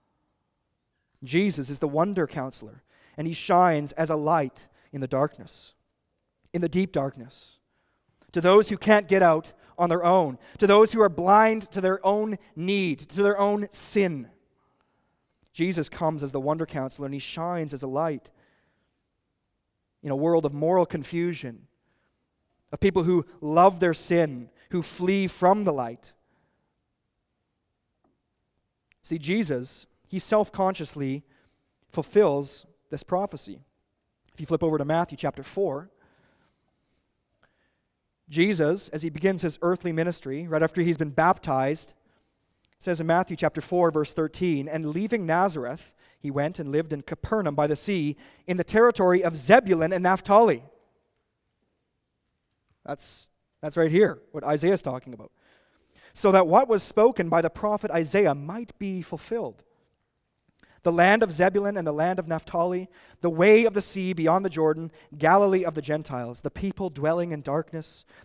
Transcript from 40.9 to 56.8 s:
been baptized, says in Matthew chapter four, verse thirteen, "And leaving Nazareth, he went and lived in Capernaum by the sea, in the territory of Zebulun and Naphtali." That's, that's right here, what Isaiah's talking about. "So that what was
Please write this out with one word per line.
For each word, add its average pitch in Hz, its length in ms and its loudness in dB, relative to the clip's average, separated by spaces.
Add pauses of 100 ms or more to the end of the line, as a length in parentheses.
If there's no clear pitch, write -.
been 151 140 -4
baptized, 151 840 0 (880)
says 175 180 -4
in 160 80 -4
Matthew 170 300 0
chapter 156 240 -2
four, 175 320 0
verse 151 220 -2
thirteen, 156 520 -2
"And 156 200 -6
leaving 196 400 -4
Nazareth, 160 680 -2 (240)
he 143 120 -10
went 147 300 -4
and 143 100 -8
lived 151 220 -2
in 143 100 -8
Capernaum 165 540 -4
by 147 100 2
the 151 100 0
sea, 151 400 -4 (300)
in 180 100 -4
the 175 80 -2
territory 208 580 4
of 165 140 -2
Zebulun 175 560 4
and 185 100 -2
Naphtali." 185 640 4 (2250)
That's, - 440 -14 (320)
that's 151 160 -8
right 160 140 2
here, 190 300 4 (100)
what 151 140 -12
Isaiah's 160 380 0
talking 127 300 -10
about. 107 180 -20 (840)
"So 196 180 2
that 185 140 6
what 220 220 4
was 214 140 0